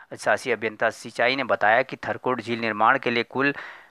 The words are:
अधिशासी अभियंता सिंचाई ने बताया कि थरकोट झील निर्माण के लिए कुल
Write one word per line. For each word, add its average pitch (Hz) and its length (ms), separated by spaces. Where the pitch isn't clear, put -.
अधिशासी 120 400
अभियंता 110 400
सिंचाई - 440
ने 135 100
बताया 107 360
कि 131 160
थरकोट 117 440
झील 117 180
निर्माण 113 400
के 123 120
लिए 117 120
कुल 139 300